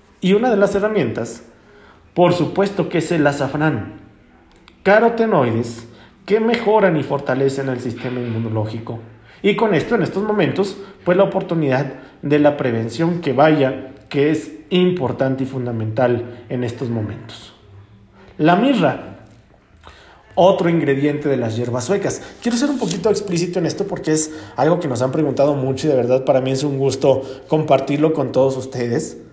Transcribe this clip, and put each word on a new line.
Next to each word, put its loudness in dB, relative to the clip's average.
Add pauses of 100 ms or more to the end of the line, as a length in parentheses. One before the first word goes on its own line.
(220)
Y 4
una 4
de 2
las 4
herramientas, -2 (720)
por 4
supuesto -2
que -4
es -2
el 2
azafrán. -2 (840)
Carotenoides 2 (420)
que 2
mejoran 2
y -2
fortalecen -2
el -4
sistema -6
inmunológico. -6 (440)
Y 4
con 2
esto, 0
en 2
estos -2
momentos, 0 (280)
pues, 2
la 6
oportunidad -2 (280)
de 2
la 4
prevención, -2
que -2
vaya, 2 (160)
que 2
es -4 (180)
importante 0
y -4
fundamental -2
en -4
estos -6
momentos. -8 (840)
La 6
mirra, 0 (1160)
otro 4
ingrediente 0
de 2
las -2
hierbas -4
suecas. -2 (180)
Quiero -2
ser 0
un -4
poquito 0
explícito -2
en 0
esto -4
porque -4
es -2 (240)
algo 2
que -6
nos -2
han -2
preguntado 0
mucho -4
y 0
de 2
verdad 0
para 2
mí -2
es -2
un -2
gusto 2 (260)
compartirlo 2
con -4
todos 2
ustedes. -6 (140)